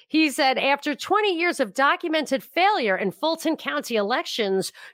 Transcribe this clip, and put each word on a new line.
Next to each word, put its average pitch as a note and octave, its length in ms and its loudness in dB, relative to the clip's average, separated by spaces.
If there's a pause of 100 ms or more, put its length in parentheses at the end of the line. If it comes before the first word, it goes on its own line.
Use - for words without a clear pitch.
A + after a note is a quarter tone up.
He D#4 220 2
said, C4 260 2
"After C#4+ 380 0
twenty G4+ 420 0
years E4+ 220 0
of G#3+ 160 -2
documented D4+ 640 0
failure E4 560 2
in F#3+ 140 -2
Fulton D#4+ 460 -2
County C#4+ 400 -4
elections, G3+ 760 -2 (220)